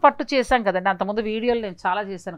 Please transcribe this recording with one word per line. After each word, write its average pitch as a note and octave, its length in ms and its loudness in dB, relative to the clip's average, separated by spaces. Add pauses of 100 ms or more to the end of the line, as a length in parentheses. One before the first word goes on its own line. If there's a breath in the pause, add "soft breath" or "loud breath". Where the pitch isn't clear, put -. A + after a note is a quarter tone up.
పట్టు C#4+ 200 4 (100)
చేశాం B3+ 340 2
కదండి, F#3 240 0
అంతకుముందు G3 300 -2 (100)
వీడియోలు A#3 340 0
నేను F#3 200 -10
చాలా F#3+ 160 0 (100)
చేశాను F3 260 -10